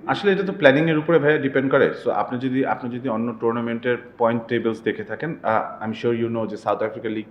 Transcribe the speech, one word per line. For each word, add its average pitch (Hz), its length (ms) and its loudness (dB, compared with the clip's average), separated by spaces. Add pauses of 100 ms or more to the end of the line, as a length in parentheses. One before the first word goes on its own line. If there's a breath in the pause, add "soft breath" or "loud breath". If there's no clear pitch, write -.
আসলে 196 240 2
এটা 190 120 2
তো 185 100 -4
প্ল্যানিংয়ের 151 440 4
উপরে 160 220 4
ভাইয়া 147 180 4
ডিপেন্ড 135 340 0
করে। 120 220 4 (120)
So 120 40 0
আপনি 123 300 -2
যদি, 131 260 0
আপনি 120 320 -4
যদি 127 120 -6
অন্য 113 300 -2
টুর্নামেন্টের 117 580 -2 (200)
পয়েন্ট 117 300 2
টেবলস 113 360 0
দেখে 107 200 -2
থাকেন, 110 400 -6
আহ, - 420 -2
I'm 110 160 -6
sure 120 220 0
you 117 100 -2
know 113 140 -2
যে 101 100 -8
সাউথ 104 260 0
আফ্রিকা 110 260 -6
লিগ 110 200 -6